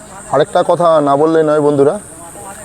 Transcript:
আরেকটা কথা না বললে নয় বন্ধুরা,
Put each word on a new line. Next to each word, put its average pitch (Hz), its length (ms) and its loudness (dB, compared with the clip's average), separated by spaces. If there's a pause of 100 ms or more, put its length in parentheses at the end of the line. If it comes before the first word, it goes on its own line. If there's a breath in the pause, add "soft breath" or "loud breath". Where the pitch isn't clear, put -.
(320)
আরেকটা 156 360 0
কথা 165 340 2
না 139 140 2
বললে 160 280 2
নয় 151 180 2
বন্ধুরা, 147 380 2 (640)